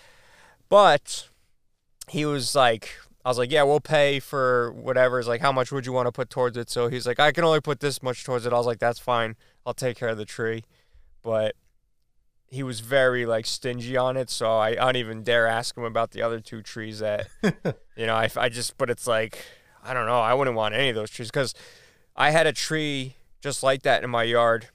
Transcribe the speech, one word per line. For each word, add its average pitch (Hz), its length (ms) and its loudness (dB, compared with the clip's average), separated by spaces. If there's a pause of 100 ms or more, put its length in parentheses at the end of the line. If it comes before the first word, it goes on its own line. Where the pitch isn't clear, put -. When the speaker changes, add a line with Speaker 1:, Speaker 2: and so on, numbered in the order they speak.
(680)
Speaker 1:
But 185 600 4 (800)
he 147 180 -4
was 139 280 -4
like, 120 420 2 (280)
I 127 60 0
was 120 80 0
like, 123 140 -2
"Yeah, 151 120 6
we'll 143 160 4
pay 143 400 2
for 127 520 0
whatever." 127 460 2
He's 120 100 -4
like, 117 140 0
"How 139 100 4
much 131 200 0
would 135 140 -4
you 131 60 -6
wanna 123 200 0
put 127 180 -6
towards 123 260 -2
it?" 120 140 -8
So 120 180 0
he's 120 180 -6
like, 123 140 0
"I 147 120 6
can 170 120 0
only 160 160 4
put 147 200 -4
this 143 220 -4
much 127 220 -6
towards 123 220 -4
it." 120 60 -2
I 120 40 2
was 120 100 2
like, 117 140 -2
"That's 120 180 0
fine. 113 380 -2 (300)
I'll 123 80 -6
take 123 220 -4
care 120 140 -4
of 110 80 -4
the 107 60 -8
tree." 113 400 -6 (580)
But 110 340 -2 (920)
he 131 140 -8
was 127 180 -8
very, 123 460 2
like, 113 200 -2
stingy 123 500 -6
on 127 200 0
it, 131 140 -4
so 113 280 -2
I, 110 120 2
I 117 60 -2
don't 127 200 2
even 113 280 -6
dare 117 220 4
ask 113 300 -2
him 120 80 -8
about 113 280 -2
the 110 100 -6
other 117 180 -2
two 113 220 -16
trees 110 380 -12
that, 104 280 -4 (140)
Speaker 2:
<laughs> - 0 - (540)
Speaker 1:
you 113 100 -4
know, 113 100 0
I, 113 200 2
I 120 140 0
just, 117 280 -8
but 127 120 0
it's - 160 -6
like, 113 320 -2 (440)
I 120 120 -8
don't 120 120 -2
know, 120 140 2
I 113 140 2
wouldn't 131 220 0
want 110 180 0
any 135 160 0
of 113 40 -2
those 107 160 -6
trees, 113 200 -12
'cause 131 240 -2 (600)
I 139 140 4
had 160 160 4
a 151 60 2
tree 143 640 -4 (240)
just 143 220 -6
like 135 220 2
that 123 200 2
in 123 60 -6
my 117 140 0
yard. 117 500 2